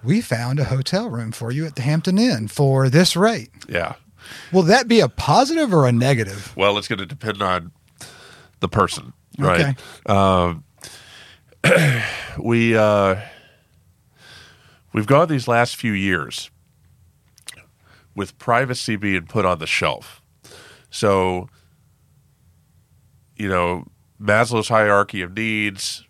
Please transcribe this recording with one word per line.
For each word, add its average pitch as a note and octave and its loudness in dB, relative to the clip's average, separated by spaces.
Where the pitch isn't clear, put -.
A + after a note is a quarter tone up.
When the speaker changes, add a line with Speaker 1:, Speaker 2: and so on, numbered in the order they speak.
Speaker 1:
"We F3+ 2
found B2 -4
a C#3 0
hotel D#3 -2
room A2+ -8
for A2+ -8
you D3+ -4
at D#3 -12
the C3+ -8
Hampton E3 0
Inn E3 0
for C3+ 2
this F3 4
rate"? F#3 0
Speaker 2:
Yeah. E2 -4
Speaker 1:
Will F#3 4
that A#3 4
be A3+ 6
a C#3+ 4
positive C4+ 2
or D3 4
a A#2+ 4
negative? A2+ 0
Speaker 2:
Well, G2+ 2
it's G#2 -6
gonna F#2+ -4
depend G#2 -6
on F2+ -2
the F#2 -2
person, E2+ 0
right? B2+ 2
Speaker 1:
Okay. G#2 2
Speaker 2:
Um, F#2 2
<clears throat> D3 2
we, A#2 2
uh, G#2 4
we've G#2+ -2
gone D#3 4
these C#3+ -4
last A#2 0
few A2+ -4
years F#2 -4
with G2 -10
privacy B2 -2
being F#2+ -4
put G2 -2
on F2+ 0
the D#2 -8
shelf. - -6
So, F#2 -2
you G#2 -6
know, F2+ -2
Maslow's A2 0
hierarchy G#2 2
of F2 -10
needs G#2+ -6